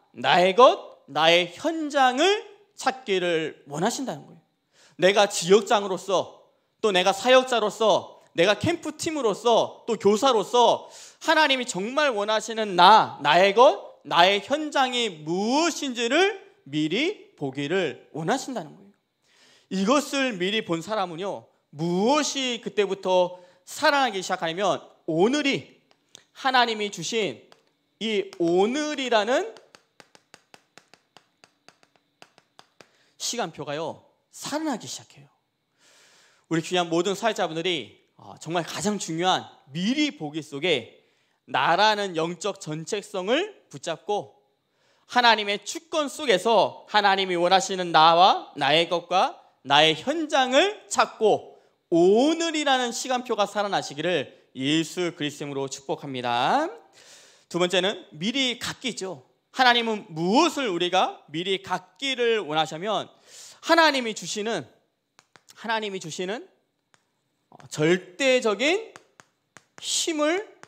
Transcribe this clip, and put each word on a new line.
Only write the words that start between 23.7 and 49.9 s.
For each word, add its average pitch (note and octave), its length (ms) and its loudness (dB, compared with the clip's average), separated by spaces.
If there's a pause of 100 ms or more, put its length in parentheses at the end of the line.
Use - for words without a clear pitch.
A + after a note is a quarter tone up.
시작하냐면, F3 600 -4 (240)
오늘이, B3 760 0 (500)
하나님이 A#3 600 0
주신 F3 520 -4 (560)
이 G#3 400 -4
오늘이라는 B3 1120 0 (3750)
시간표가요, D#3 880 -8 (260)
살아나기 C#4+ 560 -6
시작해요. - 400 -16 (1200)
우리 E3 140 -2
귀한 F3 280 -2
모든 F3 240 -2
사회자분들이, F3 1000 -6
어, G2+ 240 -20
정말 E3 240 -4
가장 G3+ 340 -4
중요한 E3 480 -2 (200)
미리 A#3 520 -2
보기 D3+ 240 -10
속에 C#3+ 640 -4 (420)
나라는 F3+ 720 0
영적 E3+ 460 -4
정체성을 G3 1080 -6
붙잡고, E3+ 720 -8 (640)
하나님의 G#3+ 600 2
주권 D#4 420 -6
속에서 G#3+ 800 2
하나님이 G3 480 2
원하시는 F3+ 560 0
나와 E3+ 640 6
나의 D3+ 340 2
것과 F3+ 520 -2 (220)
나의 D#3 320 4